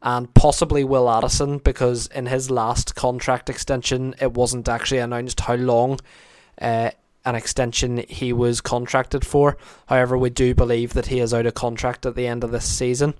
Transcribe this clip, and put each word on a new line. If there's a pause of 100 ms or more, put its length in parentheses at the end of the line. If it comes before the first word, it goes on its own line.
and
possibly
Will
Addison,
because
in
his
last
contract
extension,
it
wasn't
actually
announced
how
long, (600)
uh, (340)
an
extension
he
was
contracted
for. (300)
However,
we
do
believe
that
he
is
out
of
contract
at
the
end
of
this
season.